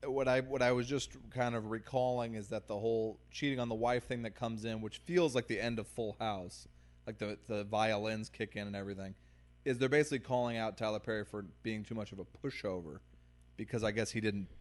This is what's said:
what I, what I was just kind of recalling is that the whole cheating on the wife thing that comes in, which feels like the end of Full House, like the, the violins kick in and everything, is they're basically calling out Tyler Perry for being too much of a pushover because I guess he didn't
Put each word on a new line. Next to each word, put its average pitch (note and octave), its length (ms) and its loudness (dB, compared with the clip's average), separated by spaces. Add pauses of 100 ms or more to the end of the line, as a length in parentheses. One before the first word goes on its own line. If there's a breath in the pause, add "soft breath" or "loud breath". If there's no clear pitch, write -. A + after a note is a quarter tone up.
what C3+ 220 2
I, B2+ 140 6
what C3 200 0
I B2 120 8
was B2 140 2
just C3+ 240 -2 (200)
kind B2 240 0
of G#2+ 160 -2
recalling B2 640 0
is G#2 140 -8
that G#2+ 180 -4
the G#2 100 -4
whole A2 420 2 (120)
cheating C#3 280 0
on A#2+ 100 0
the A#2 60 0
wife A#2+ 280 2
thing B2 200 -4
that A2 120 -6
comes A2+ 300 -4
in, A2 160 -4
which G#2+ 240 -8
feels E3+ 280 4
like A#2+ 140 2
the A2 120 0
end A2+ 200 0
of G#2+ 80 -6
Full G#2+ 320 -4
House, G2 480 -4 (400 soft breath)
like G#2+ 100 -8
the, G#2 300 -4
the G#2 160 -2
violins G#2+ 640 2
kick - 260 -6
in G#2 120 -4
and G2+ 80 -6
everything, G2 400 -6 (500 soft breath)
is C3 120 2
they're C3 120 4
basically D3 300 6
calling A#2+ 380 0
out A2 200 0
Tyler G#2+ 220 0
Perry G#2+ 240 -2
for G#2 220 -6 (180)
being A2 200 -2
too A2+ 120 -6
much G#2+ 160 -6
of F#2+ 80 -12
a F2 60 -8
pushover F#2 720 -6 (580 soft breath)
because A2 280 -2
I G#2+ 80 2
guess G#2+ 200 0
he A2+ 80 0
didn't G2+ 280 0 (140)